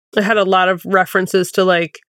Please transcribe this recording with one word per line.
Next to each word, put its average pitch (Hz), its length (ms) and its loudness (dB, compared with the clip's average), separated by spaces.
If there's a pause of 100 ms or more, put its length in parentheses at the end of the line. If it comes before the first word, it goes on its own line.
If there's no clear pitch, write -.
(180)
it 208 60 2
had 214 160 0
a 196 60 2
lot 185 240 2
of 185 160 -4
references 185 680 -2
to, 190 120 0
like, 170 340 0 (180)